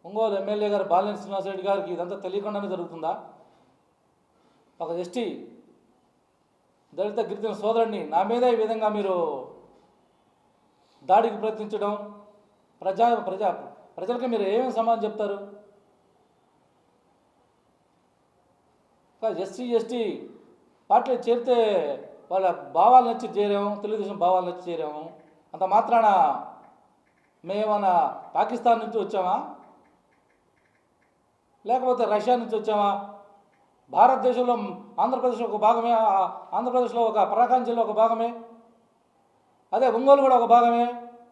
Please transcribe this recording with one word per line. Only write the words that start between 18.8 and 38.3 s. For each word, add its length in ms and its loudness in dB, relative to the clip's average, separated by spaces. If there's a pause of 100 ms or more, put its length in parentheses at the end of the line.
ఒక 140 -4
ఎస్సీ, 260 -8
ఎస్టీ 680 -4 (600)
పార్టీలో 300 2
చేరితే 840 0 (260)
వాళ్ళ 200 2
భావాలు 580 6
నచ్చి 200 -6
చేరాము, 520 -2
తెలుగుదేశం 360 -6
భావాలు 280 2
నచ్చి 260 -8
చేరాము, 480 -10 (340)
అంత 100 -2
మాత్రాన 420 4 (1400)
మేమేమన్నా 760 0 (120)
పాకిస్తాన్ 440 2
నుంచి 200 -4
వచ్చామా, 560 -2 (2000)
లేకపోతే 400 0
రష్యా 300 2
నుంచి 240 -4
వచ్చామా? 560 -2 (760)
భారతదేశంలో 640 4 (460)
ఆంధ్రప్రదేశ్ 420 0
ఒక 200 -4
భాగమే, 300 4
ఆ 500 2 (120)
ఆంధ్రప్రదేశ్లో 480 0
ఒక 140 2
ప్రకాశం 480 2
జిల్లా 200 0
ఒక 80 -2
భాగమే, 520 0 (1300)